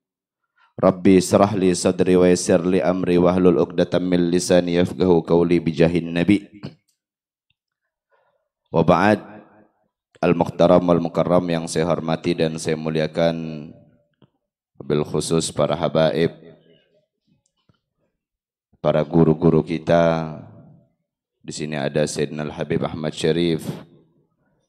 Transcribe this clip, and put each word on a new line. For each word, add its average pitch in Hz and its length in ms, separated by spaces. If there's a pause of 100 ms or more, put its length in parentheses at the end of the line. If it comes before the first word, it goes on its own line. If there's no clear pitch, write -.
(720)
Rabbi 92 480
israh 101 320
li 92 160
sadri 90 480
wa 90 80
yassir 90 400
li 92 160
amri 87 400
wahlul 90 400
'uqdatam 87 400
min 87 320
lisani 87 480
yafqahu 90 400
qawli 85 400
bijahin 82 480
nabi. 87 400 (2250)
Wa 82 80
ba'd, 90 400 (960)
al-muhtaram 87 640
wal 87 160
mukarram 85 480
yang 82 240
saya 80 160
hormati 80 480
dan 80 240
saya 80 160
muliakan, 80 960 (1120)
bil 73 240
khusus 80 480
para 73 240
habaib, 80 560 (2500)
para 76 240
guru-guru 80 560
kita. 82 800 (1040)
Di 78 100
sini 78 240
ada 71 320
Sayyidina 76 400
Al-Habib 78 320
Ahmad 78 320
Syarif, 82 480 (1080)